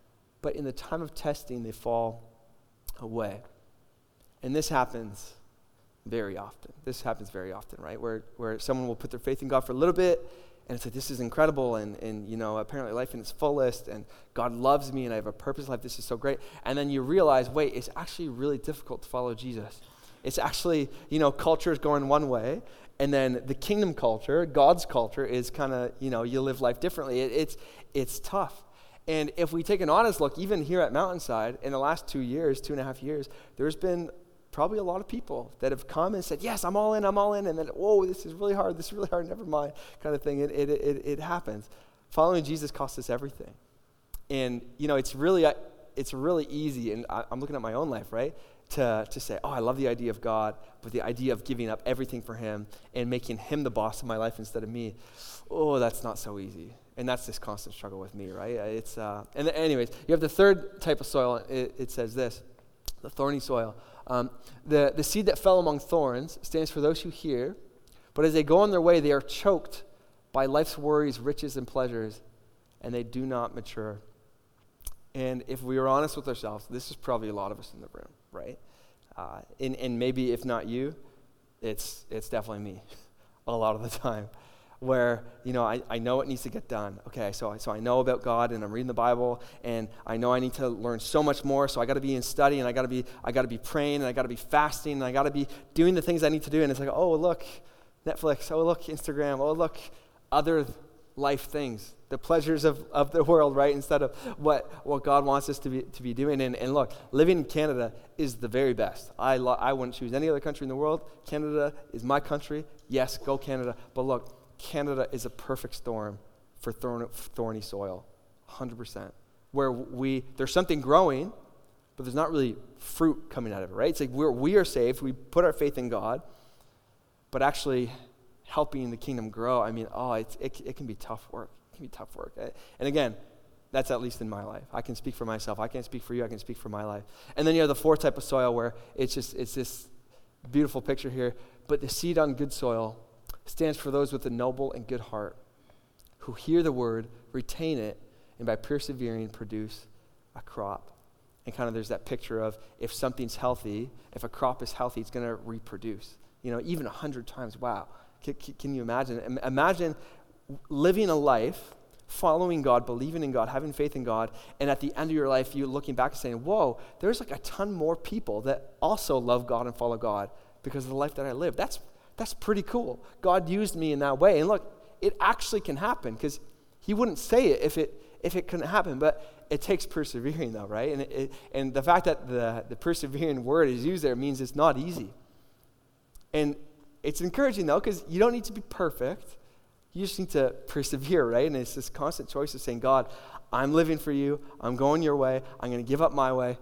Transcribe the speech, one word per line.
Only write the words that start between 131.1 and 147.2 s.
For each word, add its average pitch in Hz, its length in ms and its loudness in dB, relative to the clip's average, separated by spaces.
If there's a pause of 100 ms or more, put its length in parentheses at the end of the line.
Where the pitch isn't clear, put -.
work. 117 180 -12 (220)
It - 40 -20
can - 100 -16
be - 40 -14
tough - 240 -16
work. - 240 -12
A-, - 140 -10 (260)
and 127 80 -4
again, 139 300 2 (560)
that's 135 180 0
at 120 100 0
least 120 200 -8
in 113 80 -6
my 104 160 -8
life. 104 280 -12
I 120 100 -4
can 120 120 -8
speak - 220 -6
for 123 80 -8
myself. 110 340 -4
I 110 80 -2
can't 120 180 -8
speak - 200 -10
for 120 100 -6
you. 120 100 0
I 110 40 -4
can 110 100 -10
speak 117 180 -10
for - 120 -12
my 107 160 -6
life. 104 180 -8 (340)
And 151 100 2
then 160 100 6
you 165 60 8
have 151 60 6
the 139 60 2
fourth 156 260 4
type 147 160 2
of 139 60 -8
soil 127 320 2
where 117 200 -2 (200)
it's 131 180 -2
just, - 220 -6
it's - 200 -6
this - 340 -8 (640)
beautiful 139 300 2
picture 131 300 -4
here. 123 240 -2 (320)
"But 147 140 2
the 135 80 -6
seed 165 300 0
on 147 160 4
good 135 180 -2
soil 113 440 -2 (500)
stands 156 300 0
for 143 140 -6
those 139 200 2
with 135 140 -4
a 127 60 -2
noble 127 420 -2
and 117 140 -10
good 123 140 -4
heart, 104 360 -8 (800)
who - 140 -12
hear 160 300 4
the 156 100 2
word, 113 360 -2 (240)